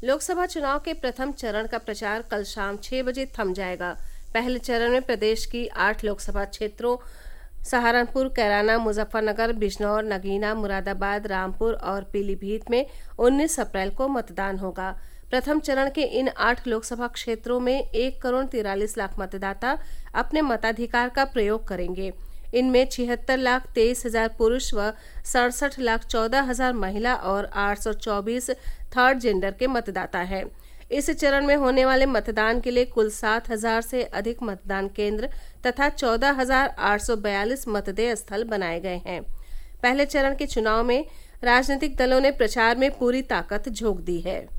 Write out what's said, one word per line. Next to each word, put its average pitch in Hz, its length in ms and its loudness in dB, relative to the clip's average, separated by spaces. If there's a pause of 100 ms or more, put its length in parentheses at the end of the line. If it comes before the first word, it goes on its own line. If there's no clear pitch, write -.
लोकसभा 311 420 0
चुनाव 294 340 -2
के 320 140 -6
प्रथम 262 380 -4
चरण 220 360 -4
का 233 100 -4
प्रचार 220 440 -4
कल 208 220 -4
शाम 202 340 -6
छह 254 260 -4
बजे 254 360 -4
थम 196 140 0
जाएगा। 180 440 -4 (360)
पहले 247 260 0
चरण 240 320 0
में 254 100 4
प्रदेश 220 440 0
की - 220 -4
आठ 202 360 0
लोकसभा 202 420 -2
क्षेत्रों 226 520 -4 (680)
सहारनपुर, 240 720 2
कैराना, 208 420 4
मुजफ्फरनगर, 220 760 0
बिजनौर, 208 500 0
नगीना, 202 520 -2
मुरादाबाद, 196 720 -2
रामपुर 190 460 0
और 196 300 -4
पीलीभीत 196 680 -4
में 254 140 4 (340)
उन्नीस 277 400 4
अप्रैल 196 300 -2
को 262 180 -2
मतदान 196 500 -4
होगा। 185 420 -6 (300)
प्रथम 277 300 2
चरण 269 300 0
के 285 120 -2
इन 262 360 0
आठ 240 300 2
लोकसभा 233 400 -4
क्षेत्रों 240 520 -4
में 254 300 0
एक 254 320 -2
करोड़ 262 240 0
तिरालीस 208 520 -2
लाख 196 220 -4
मतदाता 196 600 -2 (360)
अपने 302 260 2
मताधिकार 233 680 0
का 269 160 2
प्रयोग 220 420 0
करेंगे। 185 460 -4 (400)
इनमें 254 380 4
छिहत्तर 240 460 0
लाख 254 300 2
तेईस 240 380 2
हजार 226 320 0
पुरुष 233 360 2
व 208 200 2 (320)
सड़सठ 254 540 2
लाख 226 260 0
चौदह 226 360 2
हजार 254 320 2
महिला 214 420 0
और 196 300 -2
आठ 202 340 0
सौ 220 140 -2
चौबीस 214 560 -2 (480)
थर्ड 254 220 6
जेंडर 196 320 2
के 254 160 -2
मतदाता 233 520 -2
हैं। 190 320 -4 (400)
इस 285 180 0
चरण 277 360 4
में 285 100 6
होने 262 300 4
वाले 262 200 6
मतदान 226 560 2
के 254 100 -2
लिए 247 140 4
कुल 220 240 2
सात 220 400 -2
हजार 226 320 0
से 247 220 -2
अधिक 226 400 -4
मतदान 196 440 -4
केंद्र 208 420 -2 (360)
तथा 262 240 2
चौदह 262 420 2
हजार 262 480 2
आठ 208 220 2
सौ 226 140 0
बयालीस 208 520 -2
मतदेय 208 480 0
स्थल 214 280 -4
बनाए 190 360 -2
गए 180 260 -6
हैं। 180 180 -8 (600)
पहले 269 220 4
चरण 277 300 2
के 294 100 -2
चुनाव 220 380 2
में 247 220 2 (380)
राजनीतिक 262 520 4
दलों 262 260 6
ने 277 100 6
प्रचार 233 460 4
में 277 200 2
पूरी 247 240 2
ताकत 208 480 -2
झोंक 214 280 -2
दी 175 220 -2
है। - 280 -6 (100)